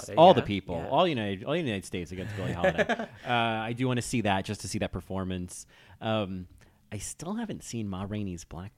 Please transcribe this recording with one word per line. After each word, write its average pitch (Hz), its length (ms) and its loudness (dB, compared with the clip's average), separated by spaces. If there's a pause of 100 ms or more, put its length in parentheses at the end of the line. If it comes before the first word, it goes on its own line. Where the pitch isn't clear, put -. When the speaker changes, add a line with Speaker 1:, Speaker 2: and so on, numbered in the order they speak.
Speaker 1:
Holiday, 98 100 -6
Speaker 2:
all 156 140 12
Speaker 1:
yeah. 185 40 10
Speaker 2:
the 120 100 6
people, 92 320 -2
Speaker 1:
Yeah. 82 140 -4
Speaker 2:
all 165 180 4
United, 104 360 -2
all 135 120 -2
United 117 300 -2
States 87 280 -6
against 95 240 -6
Billie 90 160 -2
Holiday. 208 600 2
Speaker 1:
<laughs> - 140 -18
Speaker 2:
Uh, 127 40 0
I 117 420 2
do 127 140 0
wanna 123 160 2
see 120 180 0
that 98 240 2
just 104 160 -4
to 98 80 -8
see 107 100 -2
that 92 140 -2
performance. 92 720 -6 (340)
Um, 98 480 -2 (440)
I 107 80 -8
still 165 340 -8
haven't 214 300 -6
seen 110 260 -6
Ma 95 180 -4
Rainey's 98 380 -4
Black 90 320 -12